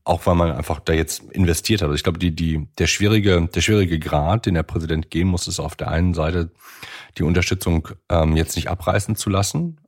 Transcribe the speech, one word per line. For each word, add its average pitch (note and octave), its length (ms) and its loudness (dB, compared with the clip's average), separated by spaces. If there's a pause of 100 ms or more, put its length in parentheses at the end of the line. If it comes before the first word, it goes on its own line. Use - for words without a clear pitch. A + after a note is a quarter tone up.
auch E2+ 200 -2
weil F2+ 120 4
man E2+ 160 2
einfach D2+ 280 -4
da E2 140 0
jetzt D#2+ 280 -2 (100)
investiert F#2 500 0
hat. D#2 60 0
Also D2 60 0
ich D2+ 80 -2
glaube, E2 160 -2
die, F2 160 0
die, D#2 320 -2 (120)
der E2+ 80 2
schwierige, G2 680 4
der F2 60 0
schwierige F#2+ 380 2
Grad, D#2 480 0
den F#2 80 2
der D#2+ 80 2
Präsident D#2+ 480 -4
gehen F2 180 0
muss, F2 200 -2
ist D#2+ 120 -6
auf D2 160 -8
der - 120 -6
einen E2+ 260 2
Seite E2 360 0 (680)
die D#2+ 60 0
Unterstützung, E2+ 640 0 (200)
ähm, D#2+ 260 4
jetzt D#2+ 220 0
nicht D#2+ 120 -4
abreißen G2+ 480 -2
zu - 120 -4
lassen, D3+ 600 -2